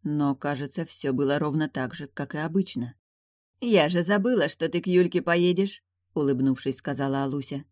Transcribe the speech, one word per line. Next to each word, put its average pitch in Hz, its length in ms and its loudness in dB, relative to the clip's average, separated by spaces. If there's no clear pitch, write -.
Но, 147 340 0
кажется, 143 480 -4
всё - 280 -4
было 139 280 2
ровно 151 280 0
так 131 240 -6
же, 147 140 -12
как - 300 -10
и - 20 -4
обычно. 160 560 -4
«Я 196 280 4
же 175 160 2
забыла, 202 440 2
что - 200 -4
ты 170 120 -2
к - 60 -8
Юльке 180 360 4
поедешь», 175 600 2
улыбнувшись, 135 640 0
сказала 139 480 -2
Алуся. 139 480 -6